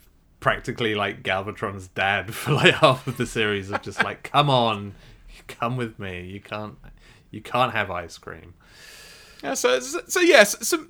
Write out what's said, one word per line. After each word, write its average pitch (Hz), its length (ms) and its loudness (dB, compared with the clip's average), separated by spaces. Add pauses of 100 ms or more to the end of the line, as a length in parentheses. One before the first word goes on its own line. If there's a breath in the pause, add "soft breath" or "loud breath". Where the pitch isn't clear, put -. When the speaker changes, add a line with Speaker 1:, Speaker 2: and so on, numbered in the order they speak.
(400)
Speaker 1:
practically, 110 540 0
like, 101 280 -4
Galvatron's 98 640 -4
dad 98 460 0
<laughs> - 60 -10
for, 135 120 0
like, 160 240 4
half 131 300 4
of 127 120 -8
the 120 80 -2
series 104 440 -2
of 107 120 -6
just, 107 200 -4
like, 104 200 -6
"Come 143 260 2
on, 110 460 2 (520 soft breath)
come 120 300 -4
with 117 220 -6
me. 92 260 -10
You 98 160 -12
can't, 107 360 -10 (540 soft breath)
you 110 120 -12
can't 123 320 -2
have 101 160 -2
ice 87 260 -8
cream." 85 380 -16 (880 loud breath)
Speaker 2:
Yeah, 277 80 -4
so, 254 280 2
so, 269 280 -8
so 381 120 0
yes, 269 460 6
some, 320 240 -2